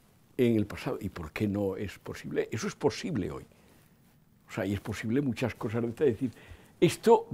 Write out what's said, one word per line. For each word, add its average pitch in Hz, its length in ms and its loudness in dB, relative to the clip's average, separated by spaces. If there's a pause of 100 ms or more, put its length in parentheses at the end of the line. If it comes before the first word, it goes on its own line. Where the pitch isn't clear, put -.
(380)
en 120 180 6
el 104 100 2
pasado. - 360 -6
¿Y 98 80 -6
por 78 220 -10
qué 110 160 0
no 98 280 0
es 104 220 -8
posible? - 520 -6
Eso 123 160 -4
es 190 80 -6
posible 139 560 -2
hoy. 67 140 -12 (1040)
O - 40 -16
sea, 107 120 -2
y 101 80 0
es 98 80 -2
posible 117 400 -2
muchas 123 340 -2
cosas. 117 300 -4
Es 120 120 -6
decir, 127 340 2 (500)
esto 220 540 6